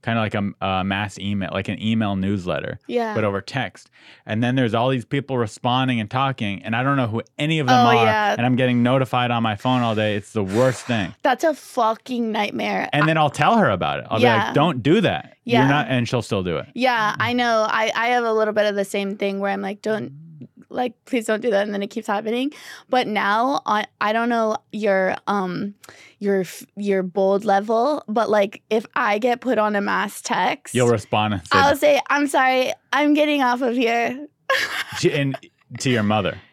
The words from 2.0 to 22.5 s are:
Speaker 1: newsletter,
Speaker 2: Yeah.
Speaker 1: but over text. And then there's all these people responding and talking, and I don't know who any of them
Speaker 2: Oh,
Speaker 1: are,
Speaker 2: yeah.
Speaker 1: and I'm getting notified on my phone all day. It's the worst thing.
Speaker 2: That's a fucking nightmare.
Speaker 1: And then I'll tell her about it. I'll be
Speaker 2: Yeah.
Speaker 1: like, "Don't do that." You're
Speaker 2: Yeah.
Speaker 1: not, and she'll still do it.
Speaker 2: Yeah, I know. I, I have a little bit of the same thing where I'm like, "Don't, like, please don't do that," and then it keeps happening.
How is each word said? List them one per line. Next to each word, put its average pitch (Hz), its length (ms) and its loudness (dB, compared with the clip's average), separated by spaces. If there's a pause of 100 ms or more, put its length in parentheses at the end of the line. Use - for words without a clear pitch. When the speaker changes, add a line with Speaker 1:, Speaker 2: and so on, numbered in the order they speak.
Speaker 1:
newsletter, 95 720 -4
Speaker 2:
Yeah. 226 300 -4
Speaker 1:
but 107 80 0
over 98 160 -2
text. - 500 -8 (360)
And 113 180 0
then 123 100 2
there's 120 200 2
all 120 160 2
these 127 140 -2
people 135 340 -4
responding 123 600 0
and 104 100 -4
talking, 127 540 -4
and 113 140 -4
I 127 80 0
don't 139 120 2
know 127 120 0
who 113 120 -2 (160)
any 156 220 0
of 151 80 0
them 247 180 6
Speaker 2:
Oh, 240 40 6 (100)
Speaker 1:
are, 226 80 4
Speaker 2:
yeah. 214 320 2
Speaker 1:
and 120 80 0
I'm 127 80 2
getting 123 300 2
notified 123 480 2
on 117 100 0
my 110 140 0
phone 127 260 0
all 113 140 0
day. 107 180 0
It's 101 180 -6
the 107 120 -2
worst 120 420 2
thing. 107 260 -2 (100)
Speaker 2:
That's 254 200 0
a 320 100 2
fucking 233 760 -4
nightmare. 208 640 -4
Speaker 1:
And 151 160 4
then 160 100 2
I'll 151 120 4
tell 202 280 2
her 175 120 4
about 78 280 -2
it. 64 100 -10
I'll 113 100 -2
be - 40 4
Speaker 2:
Yeah. 220 220 4
Speaker 1:
like, - 100 -6
"Don't 143 300 2
do 175 160 4
that." 107 440 -2
You're 131 180 2
Speaker 2:
Yeah. 135 60 4
Speaker 1:
not, 143 200 0
and 123 200 0
she'll 123 140 -2
still 98 220 -2
do 82 140 -2
it. 67 160 -8
Speaker 2:
Yeah, 233 440 0
I 233 140 -2
know. 233 360 0
I, 220 280 0
I 226 140 -2
have 247 140 2
a 226 80 0
little 220 220 0
bit 208 120 2
of 202 100 0
the 196 80 0
same 196 320 -4
thing 196 240 -4
where 196 100 -2
I'm 196 120 -4
like, 196 200 -8
"Don't, 214 300 -4 (600)
like, 247 220 -4 (100)
please 233 220 -2
don't 214 160 0
do 247 80 0
that," 196 140 2
and 208 100 -6
then 202 80 -4
it 202 60 -6
keeps - 180 -8
happening. 226 460 -2 (360)